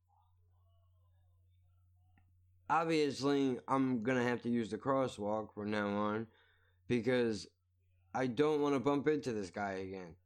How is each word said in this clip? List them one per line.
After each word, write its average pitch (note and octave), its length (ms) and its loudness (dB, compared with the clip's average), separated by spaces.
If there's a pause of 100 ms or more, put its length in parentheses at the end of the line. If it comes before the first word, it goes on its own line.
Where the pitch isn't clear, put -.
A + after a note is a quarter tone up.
(2750)
obviously, C#3+ 1000 2
I'm C3 360 2
gonna B2+ 200 2
have A#2+ 200 0
to B2 60 -2
use A#2 200 0
the G#2+ 80 -4
crosswalk A2 760 -2
from G#2 180 -4
now G#2 180 0
on G#2 380 0 (600)
because A#2+ 600 0 (680)
I C3 140 0
don't D3 340 2
wanna C#3+ 180 2
bump C#3+ 280 2
into C#3+ 260 0
this G#2 160 -4
guy G2+ 240 -4
again. F#2+ 420 -8 (100)